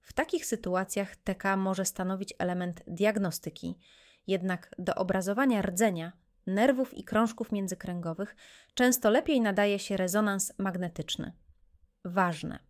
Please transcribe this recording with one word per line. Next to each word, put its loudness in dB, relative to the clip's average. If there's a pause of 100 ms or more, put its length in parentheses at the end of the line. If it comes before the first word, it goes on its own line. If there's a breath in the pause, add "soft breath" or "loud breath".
W -20
takich -2
sytuacjach -2
T -4
K 0
może 0
stanowić -4
element -2
diagnostyki, -2 (480 soft breath)
jednak -2
do -2
obrazowania 2
rdzenia, 0 (340)
nerwów 2
i -12
krążków 0
międzykręgowych -6 (380 loud breath)
często 4
lepiej 4
nadaje 4
się -4
rezonans 0
magnetyczny. -4 (720)
Ważne. -2 (120)